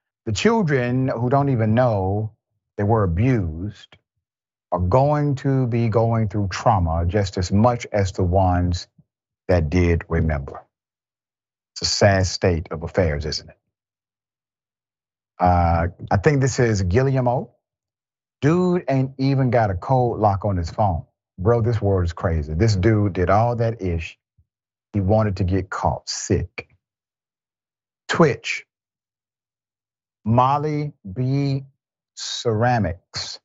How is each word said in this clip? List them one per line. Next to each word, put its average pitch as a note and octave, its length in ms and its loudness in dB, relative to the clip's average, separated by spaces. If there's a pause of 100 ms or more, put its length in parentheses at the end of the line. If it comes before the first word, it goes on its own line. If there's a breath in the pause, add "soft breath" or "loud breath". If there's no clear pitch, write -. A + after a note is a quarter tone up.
(260)
The A2+ 60 -4
children C3 760 0
who A#2+ 220 -2
don't C#3 180 2
even A2+ 240 0
know G#2+ 600 0 (440)
they G#2 80 -2
were A2 180 2
abused F#2 960 -2 (720)
are F#2 80 -2
going C#3 580 0
to C3+ 300 0
be A#2 220 0
going A2+ 400 0
through G#2 200 -2
trauma F2 580 0
just G2 320 -2
as F#2 120 -4
much A#2 400 2
as G2 220 0
the F#2+ 120 -2
ones F2+ 640 0 (600)
that F2 220 2
did E2+ 400 2
remember. D#2+ 520 -4 (1120)
It's - 100 -12
a - 40 -4
sad G2 400 2
state F2 440 -2
of D#2+ 120 -8
affairs, D2+ 420 -2
isn't - 240 -8
it? - 80 -20 (1800)
Uh, F2 460 4 (240)
I G2+ 80 2
think C#3+ 240 2
this C3+ 160 -2
is A2 240 2
Gilliam B2+ 440 0
O. C3+ 280 -4 (880)
Dude F3+ 460 2
ain't C3+ 300 0
even C3+ 320 2
got A2+ 200 2
a F#2 40 -2
code A#2+ 440 0
lock G2+ 260 2
on G2+ 120 0
his E2 120 -2
phone. F#2 360 -2 (340)
Bro, A2+ 240 2
this A2+ 180 0
world G2 240 2
is E2 80 -2
crazy. D#2 420 -4
This G#2 200 2
dude G#2 380 2
did F2+ 180 0
all A2+ 260 2
that A#2 240 -2
ish. E2+ 380 -6 (760)
He G#2 80 -2
wanted G#2 360 2
to G2+ 80 -2
get F#2 260 -2
caught. - 380 -4
Sick. - 600 -6 (1400)
Twitch. - 580 0 (1600)
Molly D3 680 0 (180)
B C3+ 540 -2 (500)
Ceramics. A2 1300 -4